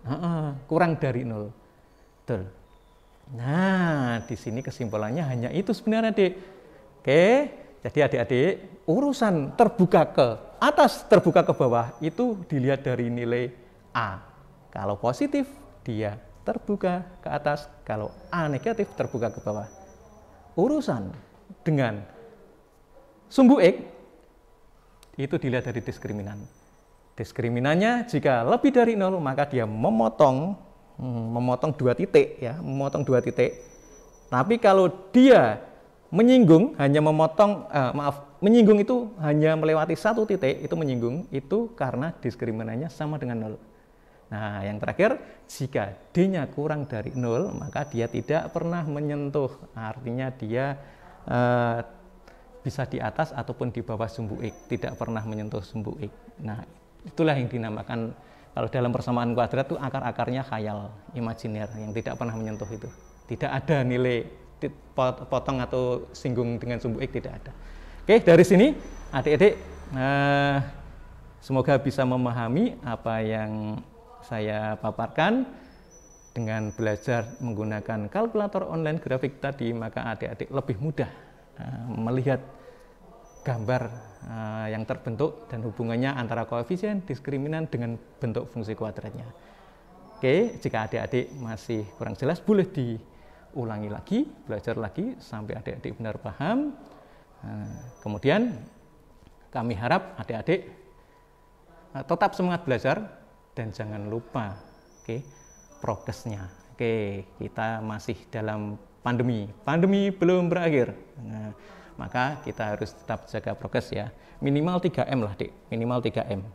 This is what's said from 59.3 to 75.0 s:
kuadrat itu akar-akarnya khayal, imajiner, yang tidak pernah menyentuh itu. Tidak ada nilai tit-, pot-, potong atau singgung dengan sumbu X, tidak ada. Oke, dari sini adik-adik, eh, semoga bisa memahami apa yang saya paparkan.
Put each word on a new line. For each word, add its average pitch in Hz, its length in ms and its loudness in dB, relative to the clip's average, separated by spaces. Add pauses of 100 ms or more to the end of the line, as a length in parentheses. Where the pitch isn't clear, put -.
kuadrat 123 320 0
itu 165 140 -4
akar-akarnya 131 640 -4
khayal, 104 480 -8 (240)
imajiner, 113 560 -6
yang 107 180 -10
tidak 120 300 -6
pernah 113 160 -6
menyentuh 107 340 -8
itu. 104 160 -12 (400)
Tidak 131 240 -4
ada 135 320 0
nilai 123 400 0 (400)
tit-, - 320 -10
pot-, 127 320 0
potong 131 320 -2
atau 123 560 -2
singgung 120 400 -2
dengan 117 240 -6
sumbu 113 240 -4
X, 131 80 -8
tidak - 320 -10
ada. - 80 -14 (560)
Oke, 220 160 8
dari 170 240 12
sini 202 240 8 (400)
adik-adik, 147 420 6 (460)
eh, 139 580 4 (840)
semoga 135 400 4
bisa 131 240 0
memahami 123 720 0
apa 113 400 -4
yang 107 640 -4 (400)
saya 107 560 -4
paparkan. 156 640 0 (880)